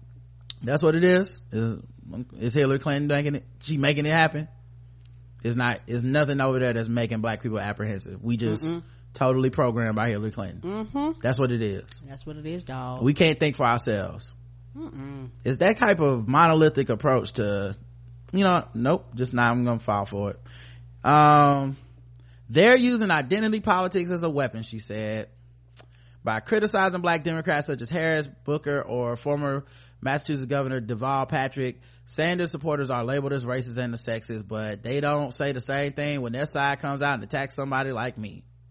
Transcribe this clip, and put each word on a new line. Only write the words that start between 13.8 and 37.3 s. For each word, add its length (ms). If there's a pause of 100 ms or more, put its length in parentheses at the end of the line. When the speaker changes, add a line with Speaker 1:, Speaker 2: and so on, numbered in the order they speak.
Speaker 2:
Mm-mm. 520 (160)
Speaker 1:
It's 140
that 180
type 240
of 260
monolithic 640
approach 460
to, 420 (560)
you 100
know, 320
nope, 400
just 180
not, 200
I'm 120
gonna 140
fall 280
for 240
it. 100 (680)
Um, 680 (720)
they're 260
using 360
identity 480
politics 500
as 140
a 60
weapon, 340
she 160
said, 480 (960)
by 160
criticizing 600
black 220
Democrats 460
such 120
as 100
Harris, 360 (180)
Booker, 380
or 320
former 500 (360)
Massachusetts 460
Governor 340
Deval 480
Patrick. 520 (300)
Sanders 420
supporters 360
are 160
labeled 300
as 100
racist 320
and 180
sexist, 540
but 340
they 180
don't 340
say 180
the 80
same 320
thing 300
when 100
their 140
side 340
comes 220
out 120
and 100
attacks 300